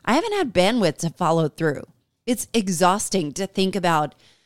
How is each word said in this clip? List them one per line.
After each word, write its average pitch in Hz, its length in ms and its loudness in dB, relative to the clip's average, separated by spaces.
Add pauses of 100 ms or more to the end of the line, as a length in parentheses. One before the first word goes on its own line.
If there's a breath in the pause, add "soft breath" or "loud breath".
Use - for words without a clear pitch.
I 220 100 2
haven't 403 200 0
had 330 180 -2
bandwidth 185 460 2
to 165 120 -4
follow 165 380 0
through. - 360 -4 (420)
It's 233 260 -2
exhausting 185 800 0
to 190 140 -6
think 190 280 -2
about, 165 400 0 (320 soft breath)